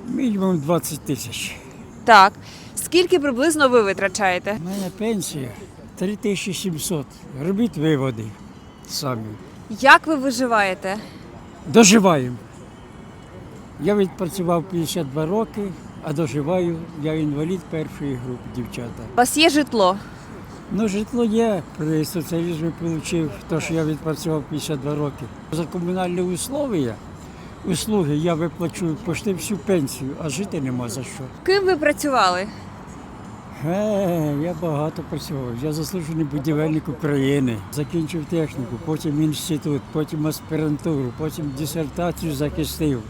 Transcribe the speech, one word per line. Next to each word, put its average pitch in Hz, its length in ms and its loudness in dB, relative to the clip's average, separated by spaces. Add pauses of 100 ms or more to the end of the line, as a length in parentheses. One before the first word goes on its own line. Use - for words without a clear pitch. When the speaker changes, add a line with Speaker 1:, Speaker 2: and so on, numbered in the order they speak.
Speaker 1:
Мінімум 196 520 2
двадцять 151 400 0
тисяч. - 560 -6 (500)
Speaker 2:
Так. 202 280 10 (420)
Скільки 359 440 4
приблизно 285 500 4
ви 247 120 8
витрачаєте? 190 840 2
Speaker 1:
У 180 40 -4
мене 190 280 -2
пенсія 170 520 -2 (460)
три 196 200 -2
тисячі 202 380 -2
сімсот. 156 520 -2 (400)
Робіть 196 320 2
виводи 135 460 2 (680)
самі. 127 320 -4 (480)
Speaker 2:
Як 269 380 6
ви 320 80 4
виживаєте? 220 840 0 (760)
Speaker 1:
Доживаємо. 180 600 10 (1500)
Я 196 120 4
відпрацював 175 680 2
п'ятдесят 165 480 -2
два 151 140 0
роки, 214 360 -2 (420)
а 156 100 -4
доживаю, 160 640 0 (260)
я 156 100 0
інвалід 156 460 0
першої 151 560 -6
групи, 123 280 -8 (120)
дівчата. 120 480 -8 (100)
Speaker 2:
У - 40 2
вас 247 200 4
є 320 120 8
житло? 226 480 4 (760)
Speaker 1:
Ну, 202 160 0
житло 214 360 0
є, 220 400 2 (140)
при 156 280 2
соціалізмі 165 720 -2
получив, 165 520 0 (180)
то, 160 100 0
що 151 140 -2
я 160 120 2
відпрацював 156 640 -2
п'ятдесят 147 320 -4
два 147 140 -2
роки. 143 280 -4 (280)
За 160 120 0
комунальні 180 580 -2
условия, 180 720 -2 (680)
услуги 185 500 2
я 165 180 2
виплачу 165 640 -2 (100)
почти 185 280 -2
всю 180 240 -4
пенсію, 139 540 0 (120)
а 160 60 -2
жити 170 320 -4
нема 123 280 -2
за 127 140 -6
що. 127 200 -10 (200)
Speaker 2:
Ким 392 220 4
ви 370 100 6
працювали? 254 720 2 (1160)
Speaker 1:
Е, 180 800 2
я 175 180 -2
багато 156 480 0
працював. 139 420 -4 (120)
Я 151 100 0
заслужений 160 520 -2
будівельник 151 600 0
України. 139 720 2 (160)
Закінчив 151 520 -2
техніку, 143 500 -2 (100)
потім 156 380 0
інститут, 151 580 0 (100)
потім 151 360 0
аспірантуру, 151 880 0
потім 151 400 -4
дисертацію 160 760 -2
захистив. 143 760 0